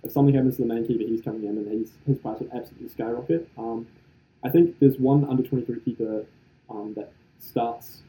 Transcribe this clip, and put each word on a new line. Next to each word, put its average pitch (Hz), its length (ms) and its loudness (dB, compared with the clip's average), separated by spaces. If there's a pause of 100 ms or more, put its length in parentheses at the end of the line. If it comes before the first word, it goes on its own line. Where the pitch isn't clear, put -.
If - 80 -8
something 143 240 6
happens 127 220 4
to 127 60 0
the 117 40 0
main 113 180 -2
keeper, 113 180 0
he's 113 180 -2
coming 110 240 -8
in, 104 120 -4
and 104 140 -6
he's, 110 220 -4 (120)
his 139 120 2
price - 220 -8
would - 140 -8
absolutely - 360 -12
skyrocket. 123 580 -4 (100)
Um, 117 300 -8 (560)
I 131 60 -4
think 170 300 4
there's 135 200 6
one 139 260 4
under 127 180 0
twenty-three 120 380 -4
keeper, 110 440 -4 (440)
um, 107 260 -10
that 104 160 -12 (280)
starts - 680 -4